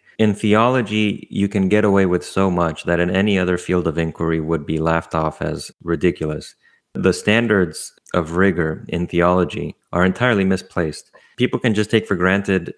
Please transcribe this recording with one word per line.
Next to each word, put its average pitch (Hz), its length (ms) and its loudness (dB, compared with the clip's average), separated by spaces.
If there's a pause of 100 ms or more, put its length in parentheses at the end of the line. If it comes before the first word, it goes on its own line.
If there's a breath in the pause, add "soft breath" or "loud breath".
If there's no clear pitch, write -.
(180 soft breath)
in 107 160 2
theology, 107 960 0
you 98 200 0
can 95 180 0
get 104 160 4
away 98 220 4
with 90 200 0
so 98 240 0
much 85 360 -2
that 87 140 2
in 87 100 2
any 98 280 2
other 90 200 0
field 87 300 0
of 78 100 -2
inquiry 82 420 -2
would 78 260 -2
be 78 140 -4
laughed 82 340 -2
off 78 280 -2
as 80 280 -6 (140)
ridiculous. 80 720 -2 (380 soft breath)
The 92 200 0
standards 104 800 0 (200)
of 82 240 -2
rigor 85 500 0
in 87 180 -4
theology 85 720 0 (160)
are 90 140 2
entirely 101 400 2
misplaced. 90 680 -4 (240 soft breath)
People 123 240 -2
can 113 140 0
just 104 180 0
take 107 160 2
for 98 80 0
granted, 92 640 0